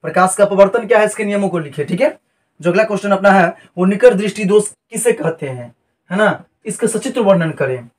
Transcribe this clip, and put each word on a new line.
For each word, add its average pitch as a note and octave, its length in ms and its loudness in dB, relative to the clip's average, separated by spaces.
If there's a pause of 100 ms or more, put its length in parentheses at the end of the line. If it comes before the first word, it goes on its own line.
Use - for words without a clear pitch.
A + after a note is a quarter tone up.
प्रकाश F#3 300 0
का G3+ 100 4
अपवर्तन G3 420 2
क्या A3 120 2
है, G#3+ 80 4
इसके G#3 180 -6
नियमों G3+ 240 -2
को F3 100 -4
लिखिए, D3 260 -8
ठीक F3+ 160 -6
है। D4+ 160 0 (440)
जो E3+ 100 0
अगला G#3 140 2
क्वेश्चन G3+ 260 -4
अपना G3 220 2
है F#3 220 2 (240)
वो F3+ 80 0
निकट G#3 280 6
दृष्टि G#3 300 -4
दोष G#3 240 2 (220)
किसे A3+ 220 -2
कहते E3 360 -6
हैं, B2 260 -14 (360)
है F#3 80 -4
ना, G#3 260 -2 (220)
इसका G#3+ 220 -4
सचित्र A#3 340 -4
वर्णन F3+ 300 2
करें। B2+ 360 -6 (100)